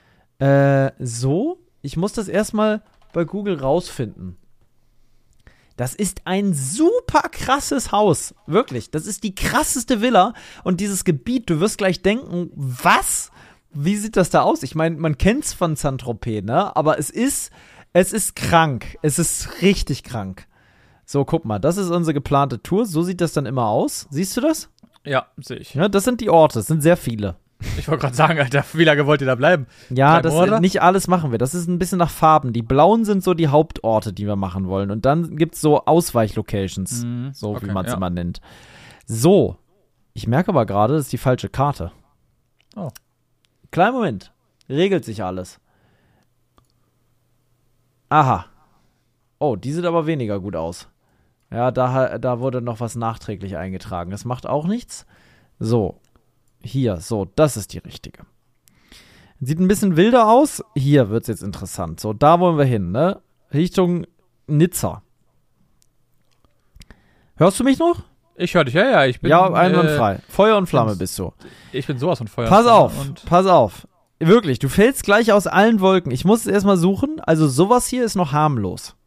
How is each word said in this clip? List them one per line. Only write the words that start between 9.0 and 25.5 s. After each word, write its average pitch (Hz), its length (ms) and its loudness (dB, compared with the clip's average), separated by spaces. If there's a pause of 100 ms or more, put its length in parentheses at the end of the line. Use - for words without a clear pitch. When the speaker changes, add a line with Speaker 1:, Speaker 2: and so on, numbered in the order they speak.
Speaker 1:
ist 208 180 -10
die 196 100 -4
krasseste 254 680 -2
Villa. 226 320 4 (300)
Und 180 180 -2
dieses 202 240 -4
Gebiet, 226 460 -2
du 156 100 0
wirst 214 180 -2
gleich 190 240 0
denken, 190 520 -2
„Was? 151 760 -2 (420)
Wie 160 240 -2
sieht 214 200 -4
das 185 140 2
da 156 120 2
aus?“ 311 200 0
Ich 135 140 -8
meine, 160 200 -2
man 156 220 -2
kennt's 240 340 0
von 165 220 -2
Saint-Tropez, 120 680 -6
ne? 151 320 -2
Aber 151 220 0
es 151 120 -6
ist, - 400 -4 (420)
es 185 200 2
ist - 240 -6
krank. 147 680 0
Es 151 160 0
ist - 440 -4
richtig 180 420 0
krank. 98 420 -12 (600)
So, 139 180 -2
guck 165 200 -2
mal. 107 140 -4
Das 160 180 0
ist 190 140 -2
unsere 170 240 0
geplante 139 480 -2
Tour. 220 240 -2
So 165 160 -2
sieht 180 180 -4
das 165 120 -2
dann - 140 -2
immer 120 200 -2
aus. 151 440 -2
Siehst 170 260 -4
du 240 40 -2
das? 311 300 -2 (340)
Speaker 2:
Ja, - 220 -4 (120)
seh 127 180 -12